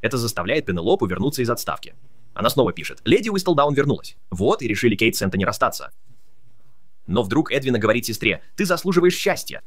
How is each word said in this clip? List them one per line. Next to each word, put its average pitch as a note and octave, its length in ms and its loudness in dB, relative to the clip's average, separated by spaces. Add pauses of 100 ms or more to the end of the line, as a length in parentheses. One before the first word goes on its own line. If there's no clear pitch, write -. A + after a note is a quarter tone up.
Это A2+ 160 0
заставляет A#2 480 -2
Пенелопу G2 400 2
вернуться F#2+ 340 -2
из A#2 80 0
отставки. - 460 -4 (400)
Она A2+ 160 0
снова A2+ 240 4
пишет: - 320 -8
«Леди A3+ 240 4
Уистлдаун E3+ 420 4
вернулась. C#3+ 460 2 (120)
Вот G#2+ 300 2
и A#2+ 80 -4
решили G#2+ 260 2
Кейт A2+ 220 2
с - 60 -2
Энтони G2 220 2
расстаться». - 460 -2 (1160)
Но G2+ 160 2
вдруг C3+ 300 0
Эдвина C3 260 0
говорит A2 260 2
сестре: G#2 380 -2 (140)
«Ты G3+ 100 0
заслуживаешь F3 500 2
счастья». - 500 -4